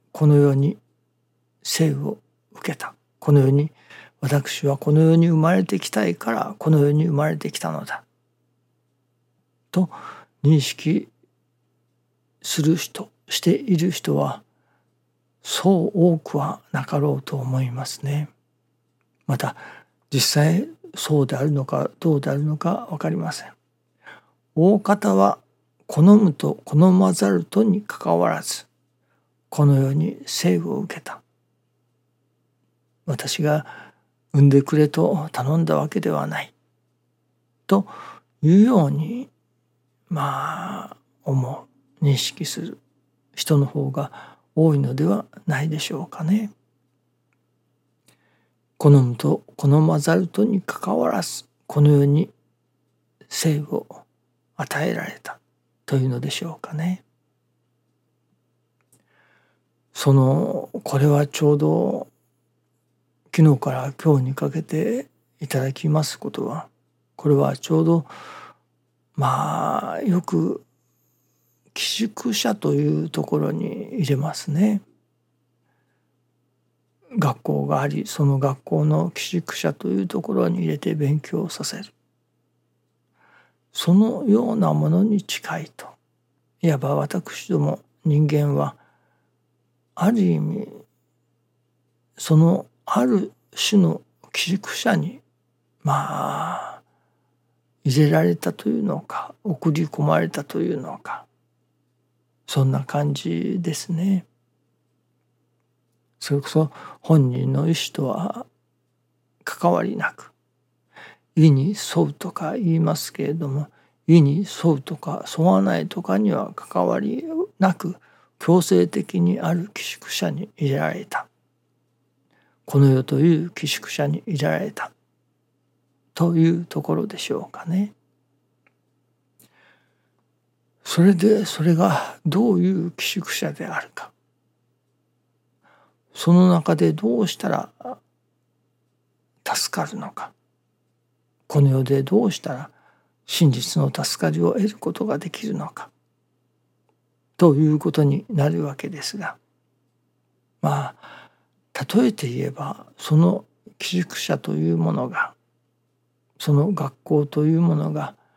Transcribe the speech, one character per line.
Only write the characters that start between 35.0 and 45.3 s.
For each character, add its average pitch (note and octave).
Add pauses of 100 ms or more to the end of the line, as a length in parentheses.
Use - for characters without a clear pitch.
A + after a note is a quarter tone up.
頼 C#3+
ん E3
だ D#3+
わ D3
け -
で -
は D2
な -
い。 - (1120)
と G3 (560)
い D#3
う G3+
よ G#3+
う C#3
に、 D#3+ (800)
ま E3+
あ、 - (280)
思 C3 (340)
う、 D#3
認 C#3
識 -
す -
る - (560)
人 -
の C#3
方 C#3
が - (160)
多 D#3
い C#3
の C3+
で C#3+
は G3+ (220)